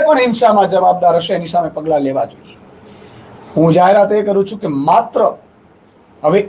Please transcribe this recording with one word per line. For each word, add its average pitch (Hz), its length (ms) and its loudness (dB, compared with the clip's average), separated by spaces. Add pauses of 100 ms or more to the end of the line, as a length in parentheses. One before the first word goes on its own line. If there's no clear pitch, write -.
પણ 294 140 2
હિંસામાં 220 500 2
જવાબદાર 180 480 2
હશે 180 180 -4
એની 170 180 -8
સામે 170 160 -2
પગલાં 151 340 -4
લેવા 135 220 -4
જોઈએ. - 300 -18 (1000)
હું 160 180 2
જાહેરાત 196 380 4
એ 208 120 0
કરું 196 220 -2
છું 208 140 -12
કે 160 100 -8 (180)
માત્ર 233 340 0 (1000)
હવે 170 260 2